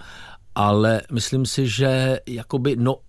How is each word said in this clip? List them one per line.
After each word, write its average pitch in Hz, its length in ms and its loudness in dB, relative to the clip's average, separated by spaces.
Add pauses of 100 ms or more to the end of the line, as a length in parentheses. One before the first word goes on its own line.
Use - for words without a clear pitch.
(540)
ale 107 480 4 (100)
myslím 127 340 -2
si, 131 220 -2
že 131 580 0
jakoby, 127 500 -4
no, 127 200 2 (120)